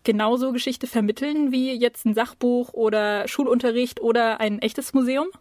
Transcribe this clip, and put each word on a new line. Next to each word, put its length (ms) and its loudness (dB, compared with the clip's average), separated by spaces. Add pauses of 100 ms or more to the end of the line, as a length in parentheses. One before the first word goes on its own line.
genauso 500 2
Geschichte 360 -4
vermitteln 640 0
wie 200 0
jetzt 340 -2
ein 80 2
Sachbuch 580 0
oder 560 0
Schulunterricht 720 0
oder 400 2
ein 200 -2
echtes 320 -4
Museum? 360 2 (120)